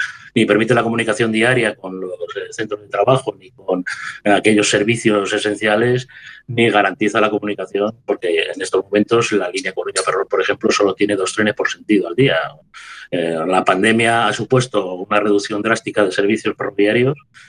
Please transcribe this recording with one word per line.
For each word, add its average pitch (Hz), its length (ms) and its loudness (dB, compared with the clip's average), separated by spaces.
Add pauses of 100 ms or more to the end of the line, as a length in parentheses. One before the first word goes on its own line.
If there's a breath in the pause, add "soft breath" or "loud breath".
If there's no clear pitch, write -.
(360 loud breath)
ni 110 100 2
permite 110 300 2
la 117 80 2
comunicación 113 480 -2
diaria 113 440 0
con 92 240 -10
los, 92 120 -8 (240)
eh, 92 160 -8
centros 104 300 -8
de 101 80 -20
trabajo, 107 500 2
ni - 120 -20
con, 92 320 -4 (400 loud breath)
eh, 104 80 2
aquellos 104 380 4
servicios 107 640 0
esenciales, 107 720 0 (380 loud breath)
ni 117 240 2
garantiza 101 500 2
la 104 120 2
comunicación, 104 760 -4
porque 85 380 -2 (100)
en 95 80 -12
estos 95 220 -2
momentos 104 480 0
la 95 180 -2
línea 95 240 -6
Coruña-Ferrol, 95 540 -4
por 98 140 0
ejemplo, 101 300 -2
solo 104 220 2
tiene 104 220 0
dos 95 180 -4
trenes 107 220 0
por - 140 -2
sentido - 380 0
al - 80 -10
día. 120 220 2 (720 loud breath)
Eh, 82 380 -2
la 92 160 2
pandemia 113 640 2
ha 104 60 0
supuesto 104 600 0
una 101 240 -2
reducción 104 420 0
drástica 107 420 0
de 92 80 2
servicios 101 460 0
ferroviarios. 104 580 2 (340 loud breath)